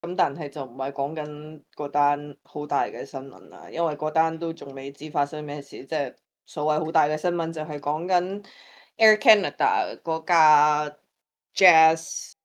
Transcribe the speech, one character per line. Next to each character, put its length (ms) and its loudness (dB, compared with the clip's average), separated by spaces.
咁 140 -6
但 180 2
係 160 -6
就 160 -6
唔 120 -14
係 160 -4
講 200 -4
緊 480 -10
嗰 140 -6
單 560 0
好 200 -8
大 200 0
嘅 200 -8
新 140 -10
聞 300 -14
啦， 200 -16
因 160 -4
為 120 -2
嗰 160 -4
單 260 0
都 140 -4
仲 200 -10
未 200 -8
知 180 -12
發 160 0
生 160 -8
咩 180 -8
事， 240 -12
即 80 -8
係 220 -2
所 260 -2
謂 120 0
好 80 -6
大 160 4
嘅 80 -2
新 160 -2
聞 200 -4
就 100 -6
係 180 -6
講 260 -4
緊 380 -2
Air 220 6
Canada 840 2
嗰 220 -4
架 720 4
Jazz 840 4